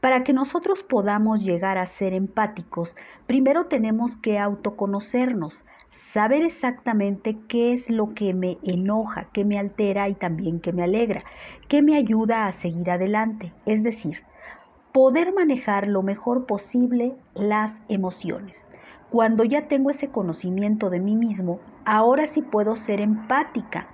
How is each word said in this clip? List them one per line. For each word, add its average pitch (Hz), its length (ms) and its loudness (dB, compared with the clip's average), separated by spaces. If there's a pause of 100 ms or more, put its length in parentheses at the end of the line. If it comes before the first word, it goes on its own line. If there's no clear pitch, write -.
Para 254 240 4
que 277 80 2
nosotros 339 500 0
podamos 214 640 2
llegar 190 320 0
a 185 80 0
ser 190 300 -4
empáticos, 190 840 -4 (300)
primero 277 400 2
tenemos 226 500 -2
que 208 220 -2
autoconocernos, 208 1200 -2 (280)
saber 220 520 0
exactamente 220 960 -2 (100)
qué 240 260 2
es 247 160 -6
lo 214 240 -2
que 202 180 -2
me 185 300 -2
enoja, 202 720 -2
qué 202 100 0
me 208 140 0
altera 202 500 -2
y 202 60 -2
también 170 460 -4
qué 170 120 -4
me 175 100 -2
alegra, 214 420 0 (440)
qué 294 140 4
me 302 120 6
ayuda 220 520 2
a 185 60 -4
seguir 175 380 -4
adelante. 202 600 -2 (140)
Es 214 160 2
decir, 220 400 -4 (680)
poder 277 420 6
manejar 247 520 2
lo 196 160 0
mejor 240 440 -2
posible 247 680 0 (200)
las 214 400 0 (140)
emociones. 190 800 -6 (440)
Cuando 226 340 4
ya 294 240 0
tengo 277 220 2
ese 285 180 -4
conocimiento 196 800 -2
de 180 120 -2
mí 208 160 0
mismo, 185 440 -2 (240)
ahora 240 420 4
sí 302 140 -2
puedo 214 360 0
ser 208 260 -2
empática. - 920 -2